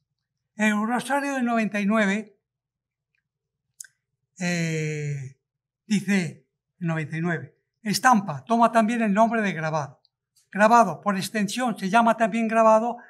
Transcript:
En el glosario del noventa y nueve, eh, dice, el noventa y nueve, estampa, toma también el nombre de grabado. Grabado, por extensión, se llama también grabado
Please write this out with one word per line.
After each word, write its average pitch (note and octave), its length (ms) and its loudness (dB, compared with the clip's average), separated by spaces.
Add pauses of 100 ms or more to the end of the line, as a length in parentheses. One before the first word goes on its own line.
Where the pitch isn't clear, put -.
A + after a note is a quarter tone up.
(560)
En G#3+ 120 0
el G#3 120 0
glosario C4+ 560 -2
del B3+ 100 -2
noventa A3 340 -2
y G3+ 60 -2
nueve, G#3 520 0 (2000)
eh, D#3 1000 -6 (460)
dice, F#3 600 -2 (320)
el E3+ 80 -6
noventa D#3+ 300 -6
y E3 40 -4
nueve, D#3+ 340 -6 (260)
estampa, G3 640 0
toma A#3 280 2
también A#3 300 2
el G#3 120 0
nombre A3+ 280 2
de F#3+ 120 -2
grabado. D#3 480 -6 (480)
Grabado, G#3 520 4
por G3 160 -2
extensión, G#3+ 600 -4
se F#3+ 120 -6
llama A3+ 280 4
también A3+ 300 -2
grabado A3+ 500 2 (120)